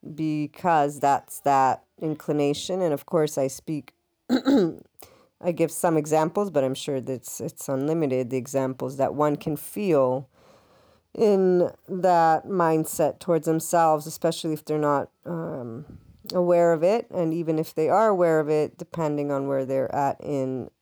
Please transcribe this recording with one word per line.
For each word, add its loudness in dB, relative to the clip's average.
because -2
that's 0
that 2
inclination. -2
And 2
of -8
course, 0
I 0
speak, -10
<clears throat> -12
I -2
give 0
some 0
examples, 0
but 2
I'm -2
sure -6
that -6
it's, -10
it's -10
unlimited, -2
the -2
examples -4
that -2
one 0
can -6
feel 0
in 4
that 2
mindset 0
towards 0
themselves, 2
especially -4
if -12
they're -4
not, 0
um, -10
aware 4
of 0
it. 0
And -2
even -2
if -4
they 0
are 4
aware 4
of -2
it, 0
depending -4
on -2
where -2
they're -2
at -2
in -6